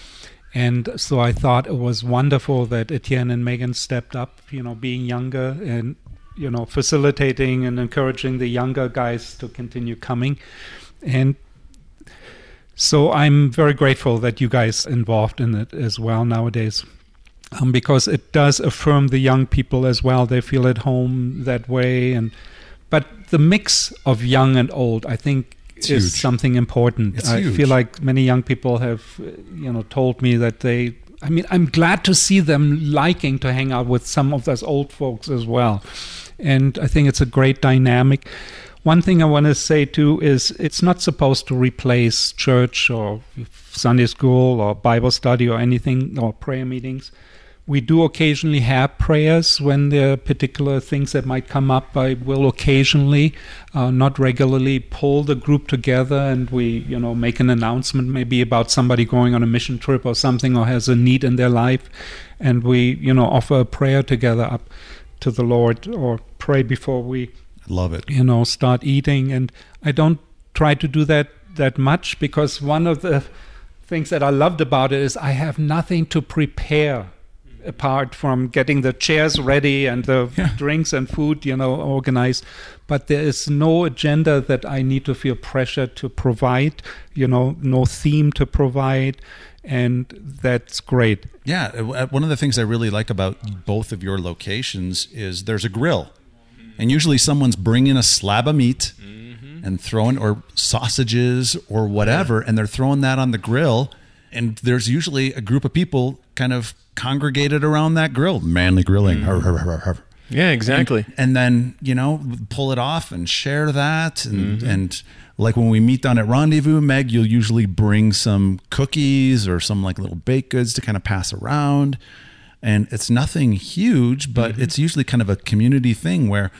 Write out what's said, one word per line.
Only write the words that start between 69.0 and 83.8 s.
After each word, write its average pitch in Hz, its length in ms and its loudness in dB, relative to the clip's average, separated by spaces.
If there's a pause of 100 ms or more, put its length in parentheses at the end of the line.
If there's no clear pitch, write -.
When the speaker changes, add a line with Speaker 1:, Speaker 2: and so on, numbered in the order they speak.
Speaker 1:
And 131 200 -2 (320)
I 147 80 -2
don't 156 260 2 (380)
try 151 180 4
to 143 140 -4
do 147 180 0
that 147 220 2 (280)
that 135 220 0
much 139 420 0
because 147 440 -2
one 156 240 0
of 165 160 0
the 151 200 0 (640)
things 160 240 -6
that 147 140 0
I 139 80 2
loved 156 280 2
about 131 320 2
it 139 120 0
is 127 140 -2
I 139 160 -4
have 147 260 -4
nothing 160 480 0
to 160 120 0
prepare 147 920 -2 (540)
apart 135 500 -4
from 127 320 -2
getting 139 340 0
the 127 120 0
chairs 156 440 0
ready 139 480 2
and 123 200 -2
the 127 320 0
Speaker 2:
Yeah. 180 200 2
Speaker 1:
drinks 151 360 -2
and 131 160 -2
food, 151 360 -2
you 131 120 -2
know, 131 180 0
organized. 131 680 0 (420)
But 143 200 -4
there 147 140 0
is 147 280 -2
no 160 340 2